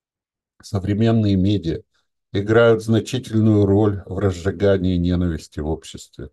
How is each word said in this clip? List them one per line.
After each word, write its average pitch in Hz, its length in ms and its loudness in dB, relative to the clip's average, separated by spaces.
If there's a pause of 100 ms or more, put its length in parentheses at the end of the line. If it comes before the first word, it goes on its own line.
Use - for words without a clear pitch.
(640)
Современные 101 720 0
медиа 92 460 -2 (500)
играют 110 500 2
значительную 110 840 0
роль 98 400 2
в 92 120 -10
разжигании 92 800 0
ненависти 87 640 -2
в 76 80 -6
обществе, - 640 -12